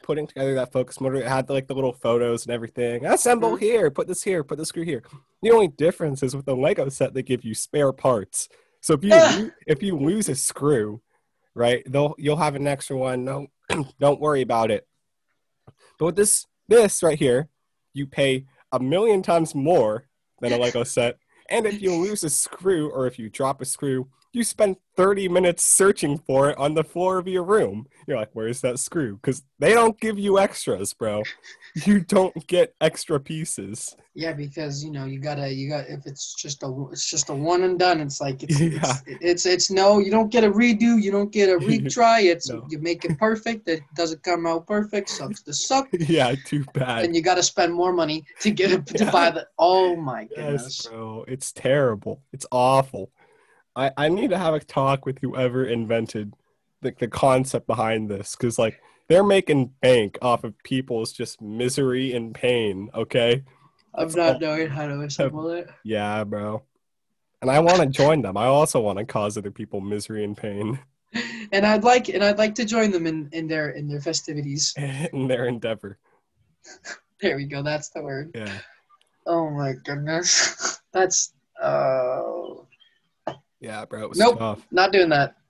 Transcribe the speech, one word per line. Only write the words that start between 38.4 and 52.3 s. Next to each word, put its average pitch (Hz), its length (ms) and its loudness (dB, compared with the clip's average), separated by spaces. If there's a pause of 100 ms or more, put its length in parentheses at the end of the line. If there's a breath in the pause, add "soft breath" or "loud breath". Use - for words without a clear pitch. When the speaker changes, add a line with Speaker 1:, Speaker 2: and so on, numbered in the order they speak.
Speaker 2:
it's, 147 160 0
Speaker 1:
Yeah. 160 180 2 (280)
Speaker 2:
it's, 127 140 -14
it's, 175 260 0
it's 180 260 2
no, 196 260 6
you 202 140 2
don't 220 180 4
get 233 140 4
a 208 80 6
redo, 233 500 4
you 196 80 0
don't 202 220 0
get 202 160 4
a 185 100 4
Speaker 1:
<laughs> - 0 -
Speaker 2:
retry, 220 640 4
it's, 170 240 2
Speaker 1:
No. 117 220 -10
Speaker 2:
you 156 80 -10
make 170 260 -4
it 165 140 -2
perfect, 220 500 -2
it 156 140 -2 (140)
doesn't 160 260 -4
come 170 240 -2
out 165 220 -2
perfect, 208 420 -2
sucks - 320 -10
to 143 100 -12
suck. 269 400 0
Speaker 1:
<laughs> 180 60 2
Yeah, 143 360 4 (100)
too 147 200 -2 (100)
bad. 131 300 0
Speaker 2:
And 170 120 0
you 165 60 2
gotta 175 200 2
spend 175 320 0
more 180 180 0
money 160 320 -2 (160)
to 214 120 2
get 190 180 0
it, 180 160 0
to 202 180 -2
Speaker 1:
Yeah. 202 60 0
Speaker 2:
buy 170 200 4
the, 160 180 -8 (100)
oh 180 380 4
my 120 340 -8
Speaker 1:
Yes, 147 60 -12
Speaker 2:
goodness. 143 500 -6
Speaker 1:
bro, 113 400 -12
it's 131 260 -10
terrible. 123 720 -2 (100)